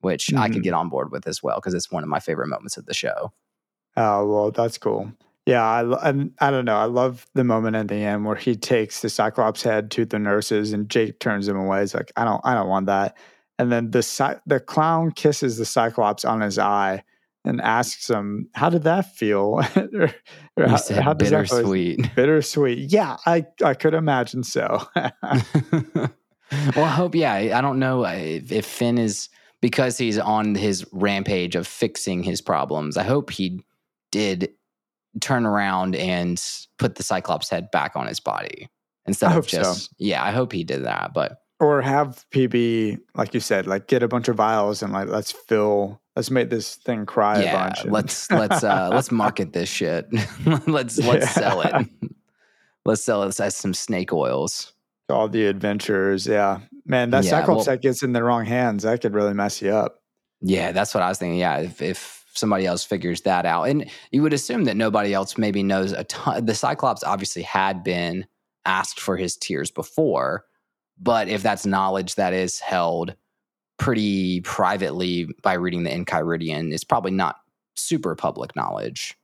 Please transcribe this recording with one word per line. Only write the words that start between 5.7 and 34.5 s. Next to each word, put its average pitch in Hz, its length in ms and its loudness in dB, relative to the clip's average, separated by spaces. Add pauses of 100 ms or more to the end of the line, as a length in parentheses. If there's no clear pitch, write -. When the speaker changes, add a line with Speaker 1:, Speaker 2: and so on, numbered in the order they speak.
Speaker 2:
lo-, 120 220 0
and 143 360 0
I 139 120 4
don't 127 140 0
know. 110 120 2
I 107 80 2
love 123 480 0
the 131 100 2
moment 110 320 2
at 110 120 -2
the 104 80 -4
end 104 300 -2
where 107 100 0
he 117 200 0
takes 110 460 0
the 113 80 -2
Cyclops 107 540 0
head 107 280 2
to 117 140 0
the 107 140 -4
nurses 104 520 2
and 104 180 -2
Jake 110 300 0
turns 101 280 -2
him 101 100 0
away. 95 240 0
He's 101 140 -2
like, - 200 -6
"I 113 80 0
don't, 110 200 0
I 127 100 2
don't 98 160 0
want 95 160 0
that." 101 320 0 (400)
And 123 140 2
then 117 180 0
the 117 140 4
Cy-, - 420 -2
the 143 140 2
clown 165 520 2
kisses 139 460 2
the 113 80 -2
Cyclops 113 580 0
on 113 180 0
his 101 180 0
eye 98 440 0 (420)
and 123 160 -2
asks 113 500 0
him, 104 420 -2
"How 151 160 2
did 170 140 2
that 175 320 2
feel?" 104 440 2 (100)
<laughs> - 60 -4
Or, 202 280 2 (520)
or - 100 4
Speaker 1:
He - 60 6
Speaker 2:
how, - 60 6
Speaker 1:
said, - 260 0
Speaker 2:
how 147 100 4
does 147 180 2
that 101 180 4
feel? 123 80 2
Speaker 1:
"Bittersweet." 95 580 2
Speaker 2:
Bittersweet. 139 760 2
Yeah, 175 340 2
I, 170 200 4 (180)
I 143 100 4
could 156 220 2
imagine 131 480 0
so. - 500 -2
<laughs> - 0 -
Speaker 1:
<laughs> 139 1160 0 (680)
Well, 151 100 6
I 160 40 2
hope, 165 240 0
yeah, 151 200 2
I, 107 260 2
I - 20 2
don't 131 160 0
know 131 280 2
if, 85 460 -4
if 107 140 0
Finn 120 320 0
is, 110 320 0 (320)
because 120 380 2
he's 110 180 0
on 107 380 2
his 98 360 0
rampage 98 640 0
of 87 120 -2
fixing 92 560 -2
his 85 180 -2
problems, 76 560 -2
I 101 60 0
hope 135 260 0
he 90 340 -6 (480)
did 98 380 0 (720)